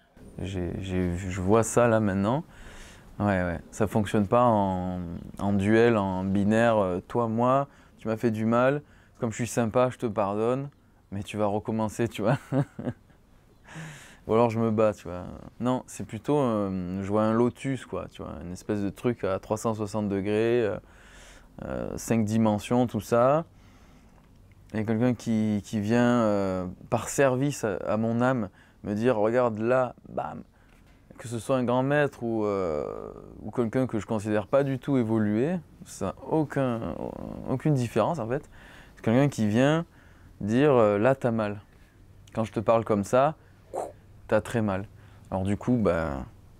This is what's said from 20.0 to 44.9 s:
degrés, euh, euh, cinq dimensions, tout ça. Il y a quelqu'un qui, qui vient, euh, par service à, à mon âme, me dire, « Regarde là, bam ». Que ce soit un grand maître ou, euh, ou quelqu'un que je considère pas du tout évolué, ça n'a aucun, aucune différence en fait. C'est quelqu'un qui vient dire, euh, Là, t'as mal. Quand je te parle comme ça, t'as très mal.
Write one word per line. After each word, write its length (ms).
degrés, 540
euh, 140
euh, 320
cinq 280
dimensions, 600
tout 160
ça. 420
Il 60
y 20
a 40
quelqu'un 300
qui, 500
qui 140
vient, 440
euh, 440
par 180
service 560
à, 120
à 100
mon 260
âme, 260
me 120
dire, « 240
Regarde 400
là, 360
bam ». 340
Que 100
ce 100
soit 180
un 60
grand 220
maître 400
ou, 200
euh, 680
ou 100
quelqu'un 340
que 140
je 60
considère 420
pas 160
du 160
tout 160
évolué, 600
ça 220
n'a 80
aucun, 680
aucune 260
différence 440
en 80
fait. 240
C'est 80
quelqu'un 240
qui 180
vient 380
dire, 320
euh, 260
Là, 160
t'as 160
mal. 300
Quand 80
je 80
te 80
parle 260
comme 200
ça, 320
t'as 120
très 220
mal. 240